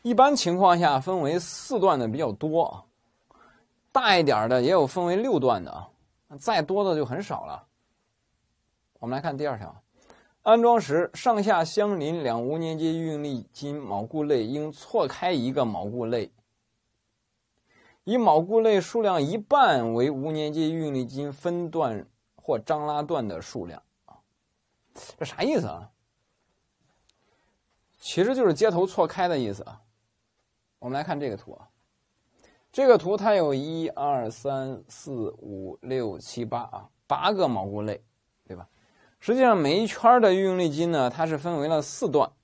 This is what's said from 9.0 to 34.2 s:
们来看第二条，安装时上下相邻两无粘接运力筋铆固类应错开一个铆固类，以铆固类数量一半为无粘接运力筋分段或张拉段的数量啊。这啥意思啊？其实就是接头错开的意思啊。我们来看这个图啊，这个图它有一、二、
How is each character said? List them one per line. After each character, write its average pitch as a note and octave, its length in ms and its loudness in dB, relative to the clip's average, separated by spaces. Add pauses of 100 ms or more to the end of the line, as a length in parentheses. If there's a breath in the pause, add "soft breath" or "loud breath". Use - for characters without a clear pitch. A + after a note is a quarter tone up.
们 A#2+ 80 -6
来 C#3 80 -6
看 C#3+ 160 -6
第 D3 80 -4
二 C3 120 -4
条， E2 180 -14 (680 soft breath)
安 A3+ 200 6
装 A#3 180 4
时 D#3+ 340 0
上 A3 300 0
下 F#3 220 2
相 G#3 340 0
邻 D#3+ 240 -4
两 A#2 180 -2
无 C3+ 160 -4
粘 D#3+ 220 -4
接 D#3+ 140 0
运 D#3+ 280 -4
力 C3+ 300 -6
筋 C#3+ 260 -10
铆 G#2+ 300 -6
固 D#3 160 -4
类 C#3 220 2
应 D3 260 -6
错 F3+ 340 -2
开 F3+ 280 -2
一 C3 180 0
个 C3+ 140 0
铆 G2+ 260 -6
固 A#2+ 140 -4
类， A2+ 260 -4 (1700 soft breath)
以 A3 120 0
铆 E3+ 280 4
固 A3 160 4
类 A3 180 4
数 G3+ 220 -2
量 F#3 200 2
一 D#3 160 -2
半 F3 560 4
为 B2 160 2
无 C#3+ 220 -4
粘 D3+ 220 -4
接 D#3 180 0
运 D#3+ 220 -4
力 B2+ 120 -2
筋 C3+ 260 -8
分 F3 380 -6
段 C3 380 -4 (300)
或 C3+ 200 -2
张 D3+ 300 -4
拉 D3 160 -2
段 D3 240 -4
的 E2+ 140 -8
数 - 240 -10
量 E2+ 180 -16 (220)
啊。 - 100 -20 (1040 loud breath)
这 D#3+ 80 -6
啥 - 180 -8
意 C#4 140 0
思 B2+ 100 -2
啊？ F2+ 240 -12 (2000)
其 - 260 -2
实 A#3+ 100 2
就 B3+ 120 2
是 F3 80 4
接 G3+ 180 2
头 F3 140 2
错 F#3 200 0
开 F3+ 220 -4
的 E3+ 100 0
意 A#2 140 -2
思 G2+ 120 -12
啊。 A2 180 -20 (1000)
我 B2 80 -12
们 C3 100 -6
来 D3+ 60 -4
看 D3+ 160 -4
这 C#3+ 100 -4
个 G#2 60 -6
图 - 200 -18
啊， - 120 -20 (1040 soft breath)
这 C4+ 160 2
个 A#3+ 100 8
图 F3+ 200 -2
它 G#3 180 2
有 D#3 180 2
一、 D#3+ 360 -4
二、 C3 420 -4